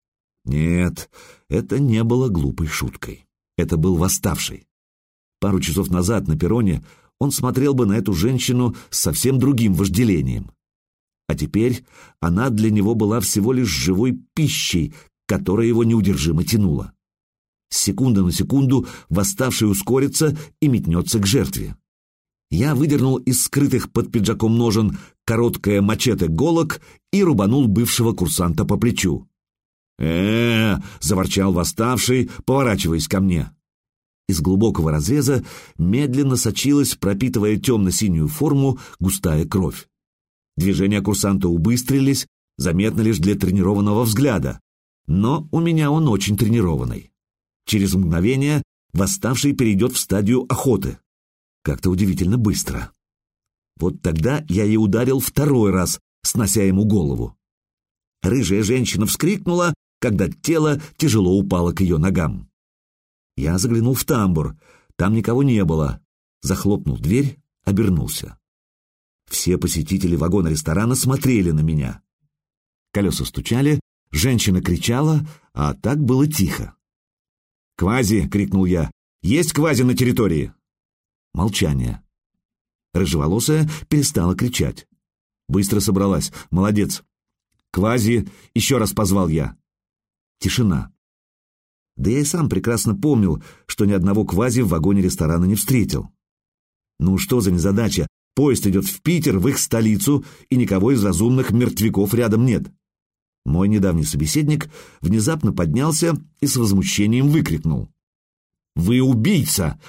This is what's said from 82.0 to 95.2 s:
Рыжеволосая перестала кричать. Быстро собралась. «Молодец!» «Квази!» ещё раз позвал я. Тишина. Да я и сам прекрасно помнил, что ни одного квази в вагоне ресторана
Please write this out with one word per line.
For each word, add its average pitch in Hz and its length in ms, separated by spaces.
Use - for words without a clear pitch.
Рыжеволосая 95 760
перестала 90 480
кричать. 90 500
Быстро 101 320
собралась. 98 520
«Молодец!» 101 500
«Квази!» 110 560
ещё 120 240
раз 107 140
позвал 98 360
я. 78 280
Тишина. 92 540
Да 76 140
я 135 100
и 147 40
сам 151 240
прекрасно 107 460
помнил, 101 480
что - 180
ни 101 80
одного 98 320
квази 117 360
в 107 80
вагоне 90 340
ресторана 85 420